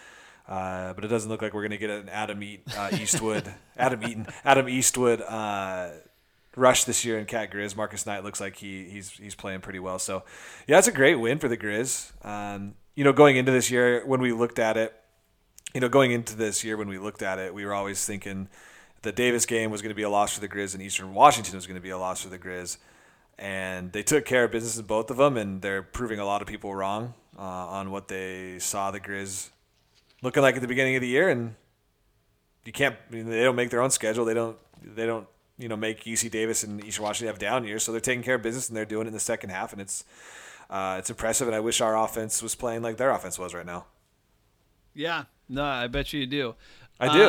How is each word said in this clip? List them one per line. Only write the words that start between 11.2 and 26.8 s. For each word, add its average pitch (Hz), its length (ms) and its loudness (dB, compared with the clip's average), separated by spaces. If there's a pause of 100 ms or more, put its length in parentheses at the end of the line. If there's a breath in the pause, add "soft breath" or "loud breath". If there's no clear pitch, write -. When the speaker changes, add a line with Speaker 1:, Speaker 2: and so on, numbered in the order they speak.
Speaker 1:
for 151 80 -2
the 117 100 0
Grizz. 110 540 -4 (140)
Um, 101 480 -8 (220)
you 143 80 0
know, 139 100 8
going 139 240 10
into 127 140 4
this 123 200 4
year, 123 340 4
when 131 160 2
we 123 120 2
looked 117 260 0
at 110 180 2
it, 110 160 0 (800)
you 131 60 -4
know, 127 100 2
going 131 220 6
into 117 240 -2
this 110 280 -2
year, 110 120 -4
when 104 140 -4
we 95 80 -8
looked 101 240 -8
at 95 180 -2
it, 92 140 -6
we 101 120 -8
were 101 80 -2
always 98 320 -4
thinking 98 440 -8 (540 loud breath)
the 110 100 -4
Davis 120 320 2
game 113 260 0
was 104 100 -6
gonna 107 140 -8
be 107 80 -4
a 104 60 0
loss 101 240 2
for 104 80 -8
the 101 80 -8
Grizz 98 240 -6
and 95 100 -10
Eastern 95 300 -8
Washington 107 420 8
was 90 100 -10
gonna 92 140 -12
be 90 120 -12
a 92 60 -6
loss 92 240 -4
for 95 80 -12
the 90 100 -12
Grizz. 90 380 -8 (600 soft breath)
And 92 560 -6
they 104 100 -2
took 147 220 2
care 127 180 4
of 113 80 2
business 113 260 -4
in 110 80 -10
both 110 240 -2
of 123 80 -4
them, 139 200 6
and 98 240 -4
they're 98 200 -4
proving 110 380 -8
a 101 60 -4
lot 101 160 -2
of 101 60 -10
people 101 280 -10
wrong, 104 380 -4 (260)